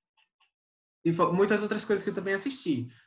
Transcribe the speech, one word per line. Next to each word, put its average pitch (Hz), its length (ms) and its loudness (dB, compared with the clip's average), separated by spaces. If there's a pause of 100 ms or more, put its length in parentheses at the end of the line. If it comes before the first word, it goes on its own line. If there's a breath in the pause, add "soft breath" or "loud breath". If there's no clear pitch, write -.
(1040)
E 170 60 4
fo-, 170 220 2
muitas 202 280 4
outras 208 220 -2
coisas 196 180 0
que - 80 -6
eu - 40 -2
também 196 200 -4
assisti. 170 540 -2 (200 soft breath)